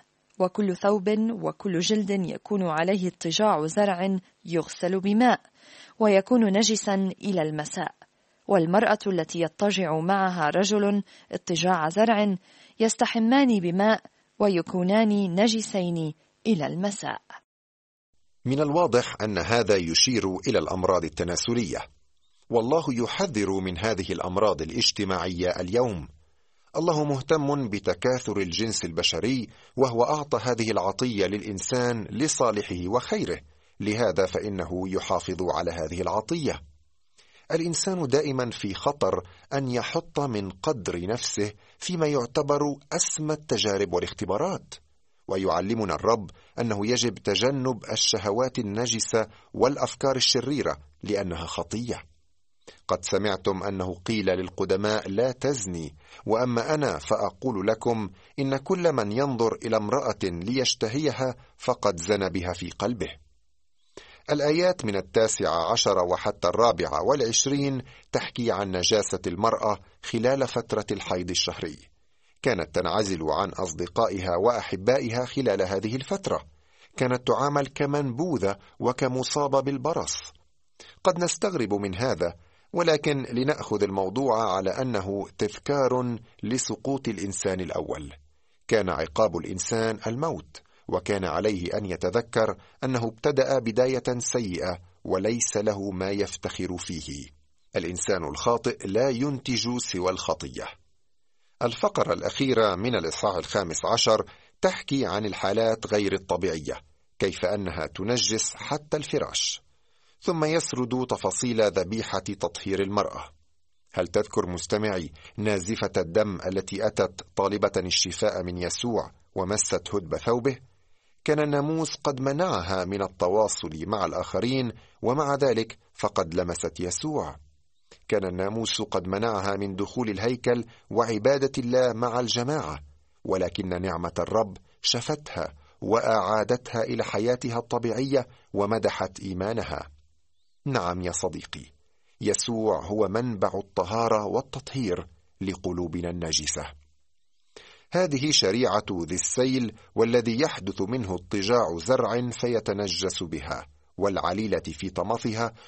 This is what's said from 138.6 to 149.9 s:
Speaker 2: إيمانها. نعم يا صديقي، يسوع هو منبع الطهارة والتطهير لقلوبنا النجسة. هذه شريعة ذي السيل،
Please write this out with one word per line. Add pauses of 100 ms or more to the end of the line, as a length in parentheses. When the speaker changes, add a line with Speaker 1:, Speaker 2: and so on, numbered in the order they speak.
Speaker 2:
إيمانها. (760)
نعم
يا
صديقي، (560)
يسوع
هو
منبع
الطهارة
والتطهير (340)
لقلوبنا
النجسة. (1300)
هذه
شريعة
ذي
السيل، (200)